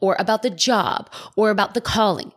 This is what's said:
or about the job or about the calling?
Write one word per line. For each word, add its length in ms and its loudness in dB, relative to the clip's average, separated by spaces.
or 160 2
about 240 0
the 80 0
job 580 0
or 160 4
about 220 0
the 80 -4
calling? 560 0